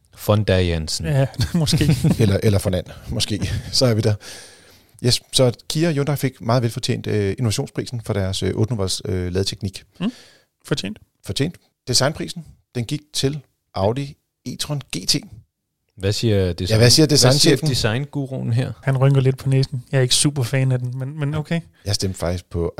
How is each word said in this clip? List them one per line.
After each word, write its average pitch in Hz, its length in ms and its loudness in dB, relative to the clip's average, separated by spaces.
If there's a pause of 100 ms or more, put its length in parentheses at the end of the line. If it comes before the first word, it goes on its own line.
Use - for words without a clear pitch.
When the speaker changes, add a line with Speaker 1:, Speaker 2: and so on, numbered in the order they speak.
(260)
Speaker 1:
Von 104 180 4
der 95 120 4
Jensen. 85 500 -2
Speaker 2:
Ja, 135 200 2 (160)
<laughs> - 120 -2
måske. 151 500 2
Speaker 3:
<laughs> 143 180 4
Eller, 98 200 4
eller 101 220 4
von 95 100 0
And, 87 120 -2 (240)
måske. 104 480 -2
<laughs> - 140 -8
Så 131 140 2
er 117 80 2
vi 107 60 2
der. 110 140 2 (920)
Yes, 120 180 2 (100)
så 123 200 4 (160)
Kia 160 200 0
og 160 60 0
Hyundai 139 220 0
fik - 240 -4
meget 120 220 0
velfortjent, 113 440 -4
øh, 104 320 0
innovationsprisen 123 600 -4
for 110 120 -6
deres, 95 300 -2
øh, 95 60 0
otte 95 100 -2
hundrede 110 180 0
volts, 95 280 -4
øh, 92 280 -4
ladeteknik. - 520 -4 (160)
Speaker 2:
Mm. 202 100 -2 (540)
Fortjent. 190 340 -6 (280)
Speaker 3:
Fortjent. 139 300 -4 (320)
Designprisen, 156 560 -2 (300)
den 120 100 -4
gik 147 160 -6 (120)
til 139 280 -2 (340)
Audi 127 420 -2 (320)
e-tron 147 300 -6 (180)
G - 120 -6
T. - 80 2 (800)
Speaker 1:
Hvad 98 160 0
siger 98 400 2
design-, 87 220 -4
Speaker 3:
Ja, 110 40 4
hvad 120 120 8
siger 156 160 6
Speaker 1:
hvad 147 120 2
siger - 120 6
Speaker 3:
designchefen? 151 380 4
Speaker 1:
designguruen 131 840 -2
her? 117 200 0 (100)
Speaker 2:
Han 135 160 0
rynker 135 220 6
lidt 131 180 2
på - 100 -6
næsen. 135 440 0
Jeg 139 60 2
er 131 40 4
ikke 127 120 2
super 143 280 0
fan 131 300 0
af 127 60 0
den, 123 200 -6
men, 139 200 -8
men 147 160 -4
okay. 156 260 -4 (240)
Speaker 3:
Jeg 98 100 -2
stemte 95 240 -4
faktisk 90 320 -4
på 85 300 -4